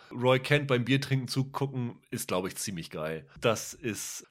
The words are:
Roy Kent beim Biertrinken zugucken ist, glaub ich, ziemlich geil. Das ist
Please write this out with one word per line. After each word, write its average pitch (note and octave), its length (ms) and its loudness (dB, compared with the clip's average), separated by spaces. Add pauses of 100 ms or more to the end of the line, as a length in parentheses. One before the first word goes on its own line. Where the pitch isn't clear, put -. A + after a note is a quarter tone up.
(100)
Roy B2+ 300 4
Kent D3 260 2
beim B2 180 2
Biertrinken C3+ 440 2
zugucken C3+ 720 -2 (100)
ist, A#2 160 -6
glaub F#2 220 0
ich, - 80 -8
ziemlich E2+ 340 -6
geil. D#2+ 340 -6 (160)
Das - 340 2
ist - 560 -6